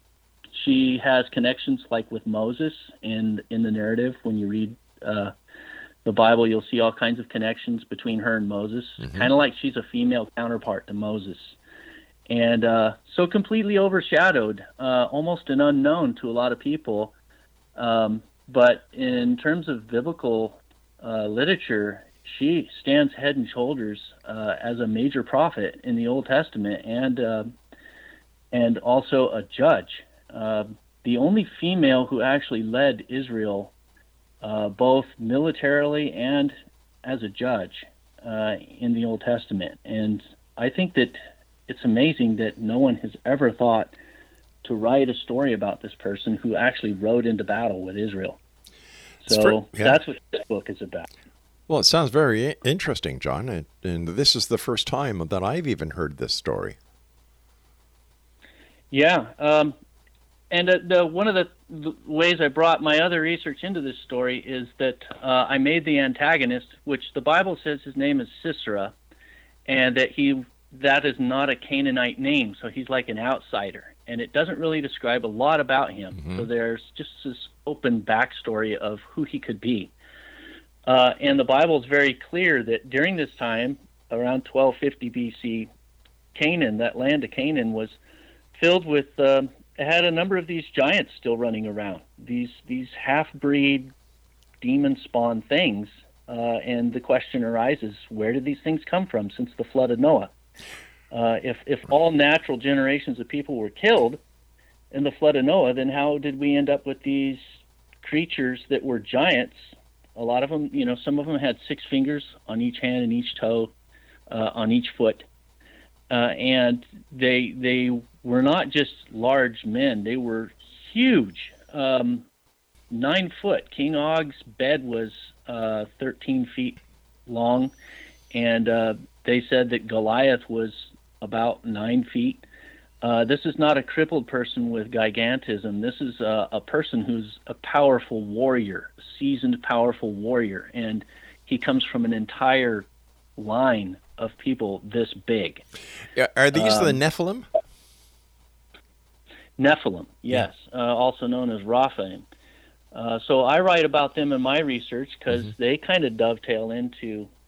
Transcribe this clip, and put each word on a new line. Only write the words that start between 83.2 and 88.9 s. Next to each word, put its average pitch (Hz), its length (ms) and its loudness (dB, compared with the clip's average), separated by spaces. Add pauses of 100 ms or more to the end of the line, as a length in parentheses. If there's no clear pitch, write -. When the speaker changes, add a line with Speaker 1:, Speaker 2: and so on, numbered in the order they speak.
Speaker 1:
time, 120 400 -2 (320)
around 123 360 -2
twelve 131 320 2
fifty 135 320 -4
B 117 340 -6
C, 113 260 -6 (640)
Canaan, 151 460 0
that 117 180 -2
land 139 260 0
of 110 60 -8
Canaan, 135 420 -2
was 110 180 -6 (720)
filled 175 240 4
with, 147 240 0 (120)